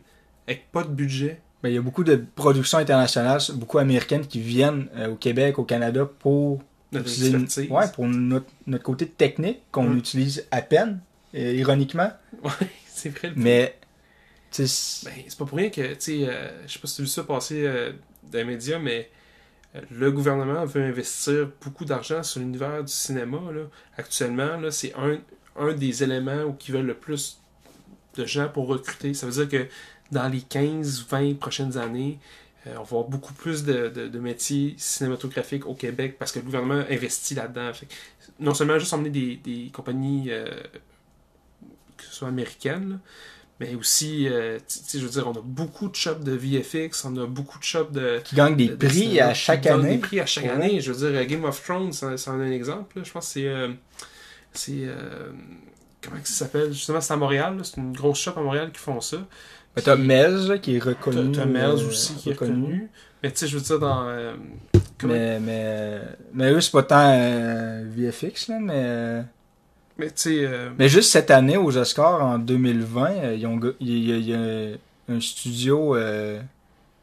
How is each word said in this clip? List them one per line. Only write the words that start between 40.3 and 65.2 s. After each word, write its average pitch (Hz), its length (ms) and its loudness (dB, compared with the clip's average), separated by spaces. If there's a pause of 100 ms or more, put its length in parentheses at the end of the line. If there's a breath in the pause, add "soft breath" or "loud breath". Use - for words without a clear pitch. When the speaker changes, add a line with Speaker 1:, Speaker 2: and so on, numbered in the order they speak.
Speaker 1:
que - 60 -20
ce - 100 -20
soit 135 140 -10
américaines, 135 640 -6
là, 196 40 -8 (640 loud breath)
mais 123 160 -8
aussi, 147 520 0
euh, 113 300 -2 (100)
tu, - 120 -8
tu - 60 -20
sais, 143 140 -8
je 127 60 -4
veux 117 60 -8
dire, 127 160 -2
on 120 60 -2
a 113 80 -10
beaucoup 147 480 -8
de 190 60 -12
shops 156 280 -4
de 139 100 -2
V 131 280 0
F - 140 -8
X, 160 300 -4
on 127 120 -6
a 123 80 -4
beaucoup 135 320 -10
de - 60 -12
shops 156 280 -2
de 127 320 -2
Speaker 2:
Qui - 120 -8
gagnent 147 220 8
des 120 120 6
Speaker 1:
de, 131 60 -4
de 139 120 2
Speaker 2:
prix 143 120 4
Speaker 1:
cinéma 190 280 6
Speaker 2:
à 120 60 4
Speaker 1:
qui - 60 -2
Speaker 2:
chaque 160 220 4
Speaker 1:
gagnent 139 240 6
Speaker 2:
année. 135 100 4
Speaker 1:
des - 60 2
prix 196 180 -2
à 143 60 0
chaque - 200 -2
Speaker 2:
Ouais. 123 60 0
Speaker 1:
année. 175 300 2
Je 135 100 -4
veux 135 180 0
dire, 139 120 2
euh, 120 40 0
Game 151 200 -2
of 135 180 -4
Thrones, 180 300 -4
ça, 131 240 -6
ça 135 160 -8
en 131 80 -2
est 131 60 -2
un 131 40 -2
exemple, 147 480 -6
là. 180 40 -10
Je - 80 -14
pense 170 160 -10
que - 60 -8
c'est, 139 140 -4
euh, 131 220 -4 (840 loud breath)
c'est, - 180 -8 (120)
euh, - 480 -12 (720)
comment 139 200 -14
ça - 100 -6 (120)
s'appelle ? 147 280 0
Justement, 156 280 -4
c'est 156 120 -4
à 147 40 0
Montréal, 147 400 0
là. 190 60 -8
C'est - 140 -12
une 127 160 -6
grosse 143 260 2
shop 180 180 -4
à 160 40 -4
Montréal 147 300 -2
qui - 80 -18
font 123 220 -6
ça. - 160 -6 (580 loud breath)
Speaker 2:
Ben, 160 60 0
t'as 139 140 8
Speaker 1:
Puis 135 100 4
Speaker 2:
Mels, 170 420 6
là, 196 120 2
qui 131 160 0
est 120 80 2
reconnu, 127 480 0
Speaker 1:
t'as, 143 100 0
t'as 127 60 2
Mels 131 240 2
Speaker 2:
euh, 143 160 2
Speaker 1:
aussi, - 280 -2
qui 143 140 -6
est 139 40 -2
Speaker 2:
reconnu. 123 300 -2
Speaker 1:
reconnu. 185 260 -4 (340 soft breath)
Mais 131 80 -4
tu - 80 -8
sais, 156 80 -2
je 143 100 -4
veux 135 60 -4
dire, 156 160 0
dans, 135 280 0
euh, 117 260 -8 (640)
comment 123 140 2
Speaker 2:
Mais, 113 260 2